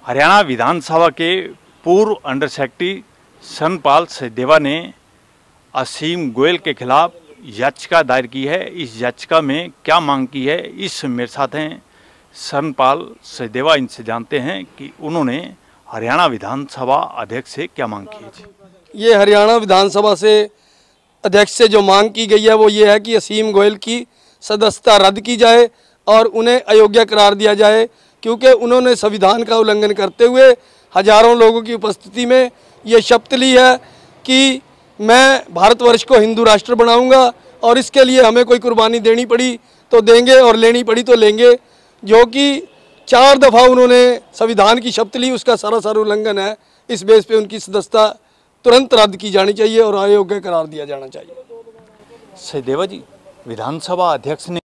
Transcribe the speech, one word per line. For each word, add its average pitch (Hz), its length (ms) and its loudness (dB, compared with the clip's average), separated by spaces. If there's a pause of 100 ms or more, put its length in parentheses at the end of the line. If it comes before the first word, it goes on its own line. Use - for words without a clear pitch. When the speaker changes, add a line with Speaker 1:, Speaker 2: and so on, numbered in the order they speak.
Speaker 1:
हरियाणा 151 340 0
विधानसभा 160 680 -2
के 170 400 -6 (360)
पूर्व 202 300 0
अंडर 139 340 -8
सेक्रेटरी 175 560 -10 (400)
शरणपाल 156 640 -2
सचदेवा 127 520 -4
ने 156 360 -6 (800)
असीम 151 580 -8
गोयल 151 260 -2
के 151 160 -8
खिलाफ 143 380 -2 (340)
याचिका 156 560 -4
दायर 127 240 -4
की 131 180 -12
है। 170 380 -10
इस 113 200 -14
याचिका 123 380 -4
में 156 300 -8 (140)
क्या 156 160 0
मांग 143 280 -6
की 131 180 -10
है, 156 120 -4 (260)
इस - 200 -14
मेरे 123 220 -8
साथ 139 280 -8
हैं 156 280 -14 (520)
शरणपाल 143 720 -6 (180)
सचदेवा, 127 500 -6
इनसे 127 300 -8
जानते 117 340 -8
हैं 139 260 -10
कि - 360 -20
उन्होंने 160 540 -8 (340)
हरियाणा 120 380 -4
विधानसभा 131 680 -8
अध्यक्ष 120 540 -10
से 151 160 -14
क्या 131 200 -12
मांग 104 200 -14
की 104 180 -20
है। 104 60 -20
जी, - 760 -20
Speaker 2:
ये 226 100 4
हरियाणा 208 420 4
विधानसभा 202 580 0
से 208 360 0 (720)
अध्यक्ष 202 280 0
से 233 160 2
जो 208 140 2
मांग 196 280 2
की 220 160 -6
गई 214 160 0
है 220 120 4
वो 214 140 4
ये 208 240 2
है 214 80 2
कि 226 140 -8
असीम 214 380 -4
गोयल 202 240 2
की 233 300 -8 (360)
सदस्यता 214 540 0
रद्द 196 240 2
की 233 160 -6
जाए 233 340 4 (360)
और 220 200 4
उन्हें 226 340 -2
अयोग्य 214 440 4
करार 208 300 2
दिया 208 200 0
जाए, 214 340 2 (340)
क्योंकि 233 280 0
उन्होंने 247 460 2
संविधान 208 460 -2
का 220 140 -2
उल्लंघन 208 360 0
करते 202 320 -2
हुए 254 300 6 (400)
हजारों 214 420 4
लोगों 226 260 2
की 226 120 -8
उपस्थिति 214 520 -8
में 254 240 2 (360)
ये 226 140 2
शपथ 226 340 -2
ली 262 180 0
है 254 240 4 (480)
कि 262 380 0 (380)
"मैं 254 420 2 (100)
भारतवर्ष 226 520 2
को 254 140 4
हिंदू 220 260 0
राष्ट्र 214 300 2
बनाऊंगा 240 580 2 (300)
और 240 160 2
इसके 262 260 2
लिए 254 180 2
हमें 240 220 4
कोई 240 140 0
कुर्बानी 233 420 -2
देनी 226 260 0
पड़ी 240 320 -2 (320)
तो 233 100 4
देंगे 240 400 6
और 233 160 4
लेनी 233 260 2
पड़ी 226 200 -2
तो 240 120 4
लेंगे", 226 400 4 (500)
जो 220 220 4
कि 277 360 -2 (460)
चार 269 300 4
दफ़ा 247 240 4
उन्होंने 247 580 4 (140)
संविधान 226 440 0
की 233 140 -8
शपथ 226 240 -6
ली, 254 140 -4
उसका 240 260 -2
सरासर 214 400 -4
उल्लंघन 214 420 -4
है। 208 180 -6 (340)
इस 202 120 -8
बेस 214 220 4
पे 226 100 -6
उनकी 214 240 -4
सदस्यता 190 500 -4 (560)
तुरंत 247 300 2
रद्द 214 220 2
की 208 140 -12
जानी 196 220 0
चाहिए 220 280 0
और 214 140 2
अयोग्य 202 460 0
करार 170 260 -6
दिया 151 180 -14
जाना 135 240 -14
चाहिए। - 340 -20 (920)
Speaker 1:
सचदेवा 139 500 -8
जी, 190 160 -16 (460)
विधानसभा 160 640 -6
अध्यक्ष 139 340 -10
ने 175 160 -10